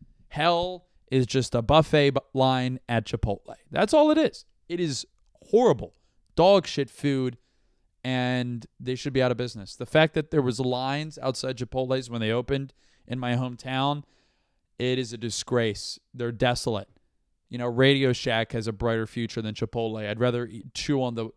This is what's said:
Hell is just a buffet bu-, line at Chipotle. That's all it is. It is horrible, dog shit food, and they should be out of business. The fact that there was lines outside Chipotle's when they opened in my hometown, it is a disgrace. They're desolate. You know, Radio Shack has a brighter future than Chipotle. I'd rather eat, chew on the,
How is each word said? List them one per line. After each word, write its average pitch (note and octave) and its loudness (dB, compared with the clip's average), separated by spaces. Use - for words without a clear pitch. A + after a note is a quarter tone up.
Hell F3 -2
is C3 4
just B2 -2
a A#2+ 0
buffet C#3+ 4
bu-, C3+ -2
line C3 0
at A2+ 0
Chipotle. - -4
That's G#3 0
all D4+ 8
it D4+ 4
is. - 0
It F3 -6
is D3+ -2
horrible, E3+ 4
dog F#3 6
shit C#3 -4
food, B2+ -2
and B2 -2
they B2+ -4
should C3+ -6
be C3 4
out B2+ 4
of A#2 -2
business. A2+ -10
The B2 -10
fact - 4
that D3+ -2
there D3+ 2
was B2 0
lines C3+ -2
outside C3 -4
Chipotle's B2+ -4
when A#2 -4
they A2 0
opened C3+ -2
in B2+ -8
my B2 -2
hometown, C3 -4
it B2+ 0
is B2 -4
a A#2 -12
disgrace. A2+ -2
They're A#2+ -4
desolate. A#2 0
You A#2+ -10
know, B2 -2
Radio C3 4
Shack A2+ -2
has A2+ -4
a A2+ -4
brighter A2+ -2
future A2+ -6
than G#2+ -6
Chipotle. A2 -4
I'd A2 -4
rather A#2+ 0
eat, A2+ -16
chew C#3 -2
on B2 -4
the, A2+ -6